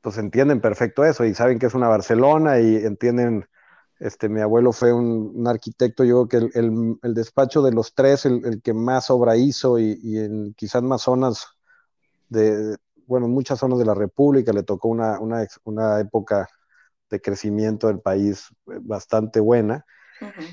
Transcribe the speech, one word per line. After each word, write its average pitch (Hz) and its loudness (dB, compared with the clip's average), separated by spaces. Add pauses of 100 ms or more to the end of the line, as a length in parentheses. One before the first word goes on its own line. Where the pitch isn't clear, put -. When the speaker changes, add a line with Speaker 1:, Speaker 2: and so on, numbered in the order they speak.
Speaker 1:
pues 107 -8
entienden 123 2
perfecto 113 0
eso 151 2
y 107 2
saben 120 2
que 127 0
es 117 0
una 123 0
Barcelona 131 4
y 113 4
entienden, 113 -2 (540)
este, 107 -6
mi 107 -2
abuelo 117 4
fue 120 2
un, 117 -2
un 117 -4
arquitecto, 120 -2
yo 123 4
creo 117 0
que - -4
el, 117 2
el, 113 -2
el 120 -4
despacho 131 0
de 131 4
los 113 -2
tres, 139 2
el, 123 0
el 113 -6
que 117 -4
más 123 -2
obra 120 4
hizo 127 2
y, 110 0
y 110 -6
en 107 -6
quizás 120 -4
más 127 -2
zonas 127 -2 (840)
de, 107 0 (300)
bueno, 127 -2
en 117 -2
muchas 131 -2
zonas 127 0
de 117 2
la 107 2
República 113 2
le 101 0
tocó 101 -4
una, 113 -2
una 113 -4
ex-, - -10
una 107 -2
época 101 -2 (640)
de 101 -6
crecimiento 107 -4
del 98 -2
país, 98 -2 (220)
eh, - -16
bastante 110 -4
buena. 117 0 (360)
Speaker 2:
Ujú. 202 -18 (100)